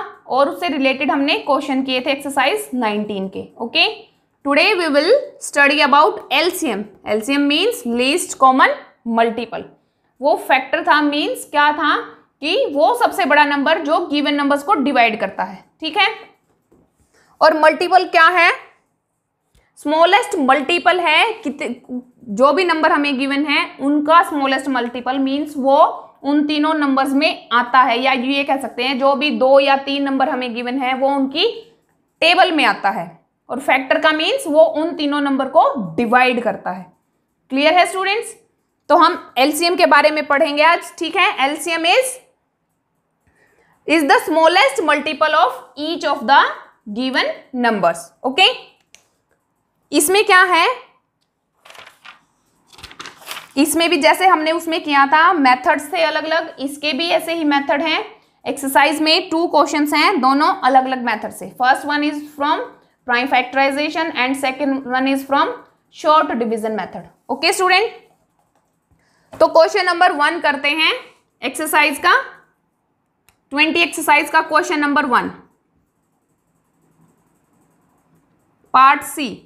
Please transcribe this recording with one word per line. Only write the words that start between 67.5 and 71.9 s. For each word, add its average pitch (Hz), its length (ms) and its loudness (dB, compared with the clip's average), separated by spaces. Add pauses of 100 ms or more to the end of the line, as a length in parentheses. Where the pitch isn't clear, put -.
स्टूडेंट, 381 520 0 (1300)
तो - 160 2
क्वेश्चन 359 380 4
नंबर 359 260 2
वन 302 280 0
करते 285 300 -2
हैं 320 220 0 (500)
एक्सरसाइज 294 560 -2